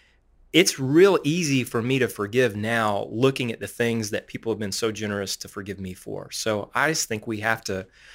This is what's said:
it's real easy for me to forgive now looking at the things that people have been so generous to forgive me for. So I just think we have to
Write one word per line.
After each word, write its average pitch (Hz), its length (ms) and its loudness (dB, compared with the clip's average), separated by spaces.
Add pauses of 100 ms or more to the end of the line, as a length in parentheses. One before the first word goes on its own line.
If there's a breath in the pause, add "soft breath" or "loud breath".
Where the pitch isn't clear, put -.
(520 soft breath)
it's 175 280 4
real 160 440 6
easy 143 400 0
for 117 180 -2
me 127 180 0
to 123 80 2
forgive 107 480 0
now 107 560 0
looking 123 400 2
at - 80 -8
the - 80 -8
things 117 440 -2
that 104 160 -4
people - 240 -6
have 104 80 -2
been 104 120 -4
so 110 200 -2
generous 101 460 -4
to - 100 -16
forgive 98 320 -10
me 92 140 -8
for. 98 380 -12
So 107 420 -2
I 139 160 2
just 156 180 -2
think 107 200 -6
we 110 120 -4
have 110 260 -2
to 95 220 -6 (280 loud breath)